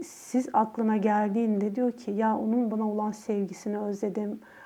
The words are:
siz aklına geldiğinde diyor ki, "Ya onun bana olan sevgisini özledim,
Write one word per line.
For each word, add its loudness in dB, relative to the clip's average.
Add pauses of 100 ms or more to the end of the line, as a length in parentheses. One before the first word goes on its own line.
siz -2
aklına 2
geldiğinde 2
diyor 2
ki, -10
"Ya 2
onun 2
bana 0
olan -2
sevgisini -4
özledim, -4 (240)